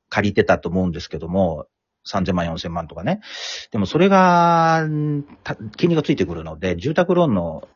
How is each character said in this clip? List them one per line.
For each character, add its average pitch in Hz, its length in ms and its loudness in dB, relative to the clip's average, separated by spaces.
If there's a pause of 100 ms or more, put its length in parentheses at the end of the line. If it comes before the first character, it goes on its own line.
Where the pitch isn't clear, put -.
(100)
借 104 180 0
り 98 60 -4
て 104 100 4
た 87 140 2
と 87 100 -8
思 92 160 0
う - 20 0
ん 90 40 0
で 78 100 -8
す - 80 -14
け 85 100 -10
ど 82 100 -10
も、 87 380 0 (380)
三 95 220 -4
千 92 80 -2
万、 87 100 0
四 82 140 -6
千 85 160 -8
万 82 140 -6
と 80 60 -18
か 82 100 -12
ね。 180 160 -2 (500)
で 117 80 -4
も 95 80 0
そ - 100 -4
れ 190 140 6
が、 170 720 4
ん、 151 400 -2 (200)
た-、 - 120 -10 (220)
金 175 120 4
利 165 60 4
が 147 60 2
つ - 100 -2
い 135 40 2
て 92 100 0
く 82 80 -8
る 80 100 -8
の 78 140 -12
で、 90 180 -2
住 117 160 -4
宅 180 220 2
ロ 175 100 4
ー - 20 2
ン 117 80 2
の、 85 420 -4